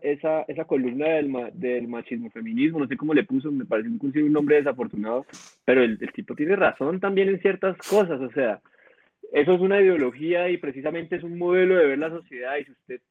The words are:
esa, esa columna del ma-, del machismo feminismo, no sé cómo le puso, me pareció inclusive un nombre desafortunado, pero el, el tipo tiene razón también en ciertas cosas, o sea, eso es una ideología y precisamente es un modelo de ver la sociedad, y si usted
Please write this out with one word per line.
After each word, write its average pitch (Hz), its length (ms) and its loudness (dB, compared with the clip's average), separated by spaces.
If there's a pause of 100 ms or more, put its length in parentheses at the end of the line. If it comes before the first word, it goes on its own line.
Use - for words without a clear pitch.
esa, 156 440 -2
esa 143 180 -8
columna 135 440 -2
del 147 200 0
ma-, 123 240 -6
del 123 340 -4
machismo 117 440 -10
feminismo, 120 480 -2
no 135 80 -2
sé 127 100 -6
cómo 151 160 -4
le 131 100 4
puso, 135 280 -4
me 131 140 -4
pareció 113 260 -2
inclusive 135 340 -2
un 151 80 2
nombre 147 240 4
desafortunado, 123 680 -2 (400)
pero 127 180 6
el, 110 180 0
el 120 120 -10
tipo - 220 -10
tiene 160 220 0
razón 170 420 0
también 196 300 2
en 190 120 -2
ciertas 190 420 0
cosas, 175 380 2
o 123 100 -8
sea, 127 300 -2 (720)
eso 147 200 4
es 175 80 2
una 196 200 4
ideología 170 680 2
y 175 80 -2
precisamente 160 600 -6
es 165 60 -8
un 175 140 -10
modelo 185 400 4
de 156 100 8
ver 135 120 0
la 160 120 -4
sociedad, 139 460 -8
y 143 80 -8
si 139 60 -20
usted - 400 -16